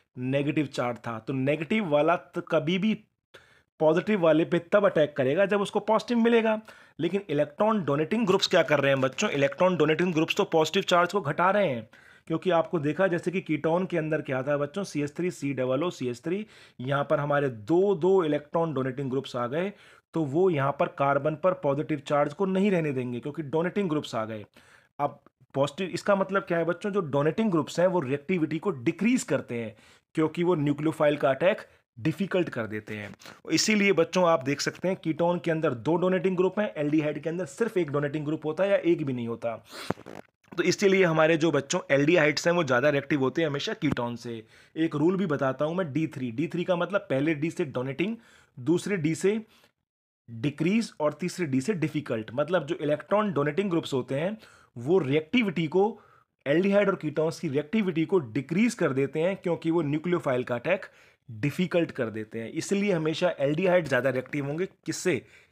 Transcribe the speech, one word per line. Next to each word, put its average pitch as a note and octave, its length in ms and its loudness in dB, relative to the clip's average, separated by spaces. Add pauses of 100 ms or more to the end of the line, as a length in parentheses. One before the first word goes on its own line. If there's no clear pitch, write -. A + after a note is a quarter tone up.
(180)
नेगेटिव C#3 480 -2
चार्ज B2 320 -4
था। A2+ 220 -10
तो C3+ 140 -8
नेगेटिव D#3 560 0
वाला D3+ 260 4
त-, - 340 -8
कभी E3 280 2
भी G#3+ 260 0 (760)
पॉजिटिव F3 420 4
वाले D#3+ 240 6
पे E3+ 140 0
तब G3+ 260 2
अटैक D#3 320 2
करेगा C#3+ 280 2
जब G3+ 160 0
उसको G3+ 180 -4
पॉजिटिव G#3+ 380 0
मिलेगा। A3+ 440 2 (380)
लेकिन F3 300 -2
इलेक्ट्रॉन E3 540 0
डोनेटिंग D#3 440 0
ग्रुप्स F#3+ 200 2
क्या F3 160 4
कर D3+ 160 2
रहे C#3 120 2
हैं C3+ 100 2
बच्चों? C3+ 280 -2
इलेक्ट्रॉन C#3+ 480 2
डोनेटिंग D#3 360 2
ग्रुप्स D#3 220 0
तो G#3 80 2
पॉजिटिव E3 400 2
चार्ज F3 280 4
को G3+ 100 -2
घटा E3 300 0
रहे G3 180 2
हैं, A#2 200 -6 (380)
क्योंकि D#3+ 220 -2
आपको E3 300 2
देखा D3+ 280 0
जैसे F3 240 -2
कि F3+ 100 -2
कीटोन D#3+ 440 0
के F3 120 -4
अंदर D#3 240 -2
क्या C3+ 220 -4
था C#3+ 140 0
बच्चों, C#3+ 260 -4
सी D3+ 180 -6
एच C#3+ 140 -4
थ्री, F3 160 -2
सी C#3 220 -4
डबल C3 300 0
ओ, F3+ 60 -2
सी C3 200 -6
एच A#2+ 120 -8
थ्री, G3 240 -4 (360)
यहाँ C#3 280 -2
पर D3+ 100 2
हमारे C#3+ 300 0
दो E3 460 2
दो F#3 280 4
इलेक्ट्रॉन D#3 500 -2
डोनेटिंग C3 380 -4
ग्रुप्स C3 240 -4
आ A#2+ 120 -2
गए, F3 260 -4 (400)
तो E3 100 0
वो D#3 260 2
यहाँ C#3 300 2
पर F3 80 2
कार्बन C#3 480 0
पर F3+ 180 0
पॉजिटिव D3 460 -2
चार्ज C#3+ 340 0
को G3 120 -2
नहीं F#3+ 260 2
रहने D#3+ 200 2
देंगे B2 280 -4
क्योंकि D3 220 -8
डोनेटिंग E3+ 480 -2
ग्रुप्स D3+ 260 -4
आ A2 100 -4
गए। G#2+ 200 -10 (540)
अब C#3 240 -4 (300)
पॉजिटिव, C#3+ 340 -2
इसका - 280 0
मतलब F#3+ 280 0
क्या E3+ 140 -2
है E3 80 0
बच्चों, F3 260 -4
जो G3 100 0
डोनेटिंग D#3 500 0
ग्रुप्स D#3+ 280 0
हैं F3 80 6
वो F3+ 120 0
रिएक्टिविटी D3+ 600 -2
को G3+ 100 -4
डिक्रीज E3+ 540 0
करते B2 400 -4
हैं, G#2+ 120 -12 (380)
क्योंकि D#3 300 0
वो F3 120 4
न्यूक्लियोफाइल D3 640 0
का C#3+ 120 2
अटैक F3 320 2 (380)
डिफिकल्ट D#3+ 500 -2
कर A2+ 180 -6
देते G#2+ 300 -10
हैं। G2+ 180 -12 (360)
इसीलिए G3+ 400 4
बच्चों E3 380 2
आप D#3+ 140 4
देख C#3+ 180 -2
सकते - 260 -4
हैं F#3 100 -2
कीटोन E3+ 420 -2
के E3+ 120 -2
अंदर D#3+ 220 0
दो B2 220 0
डोनेटिंग F#3 420 2
ग्रुप F#3 220 2
हैं, G#3 160 -4
aldehyde D3 440 0
के D3+ 100 -6
अंदर F3 160 -4
सिर्फ A3+ 320 -4
एक E3 140 0
डोनेटिंग C#3+ 340 -2
ग्रुप D3+ 200 -4
होता D#3 180 -2
है G3+ 60 2
या G3 60 4
एक E3 300 2
भी C3+ 80 -2
नहीं A#2+ 140 -4
होता। A2+ 380 -6 (920)
तो E3+ 60 2
इसीलिए F#3+ 400 4
हमारे D#3+ 340 4
जो D#3 140 2
बच्चों C#3 280 0 (180)
aldehydes D3+ 500 4
हैं E3+ 60 4
वो F3 100 2
ज़्यादा C3 260 2
रिएक्टिव C#3+ 300 0
होते C3 220 0
हैं D#3+ 80 0
हमेशा C#3+ 240 -4
कीटोन B2 420 -2
से। A2+ 280 -12 (340)
एक D#3+ 180 0
रूल E3 220 2
भी F3+ 80 0
बताता C#3 400 -2
हूँ D#3+ 100 -4
मैं, F3+ 180 -4
डी D#3 140 0
थ्री, B2+ 240 -8
डी C3+ 160 -2
थ्री F3 160 -4
का F3+ 120 0
मतलब F3 260 -2
पहले D3 320 0
डी D#3 180 -4
से E3+ 140 -4
डोनेटिंग, C#3 520 -4 (420)
दूसरे F3 380 0
डी D#3+ 180 0
से G#3+ 300 0 (840)
डिक्रीज D#3 680 -2
और D3+ 140 0
तीसरे F3 320 -6
डी C3 160 0
से G#3+ 120 0
डिफिकल्ट। C#3 600 -4
मतलब D3+ 320 0
जो C#3 100 -4
इलेक्ट्रॉन E3 580 0
डोनेटिंग D3 360 0
ग्रुप्स E3 240 -2
होते C3 220 -2
हैं F#3 220 -4 (400)
वो C#3+ 220 2
रिएक्टिविटी D#3+ 680 0
को, G3 340 0 (460)
aldehyde G3 400 4
और F#3 180 0
ketones D#3 340 -2
की E3+ 100 -4
रिएक्टिविटी D#3+ 560 0
को F#3+ 140 2
डिक्रीज D3 540 0
कर E3 160 0
देते C3+ 300 -2
हैं, F#3+ 180 0
क्योंकि E3 340 -2
वो E3+ 100 2
न्यूक्लियोफाइल D3+ 640 0
का A#2+ 120 -4
अटैक E3 300 -2 (460)
डिफिकल्ट D#3+ 600 0
कर B2+ 140 -4
देते A2 340 -8
हैं। A2+ 120 -10
इसलिए G3 400 -2
हमेशा D#3+ 460 0
aldehyde F3 460 2
ज़्यादा C3 260 0
रिएक्टिव C3 360 -4
होंगे, D#3 200 -6
किससे? D#3 600 -4 (260)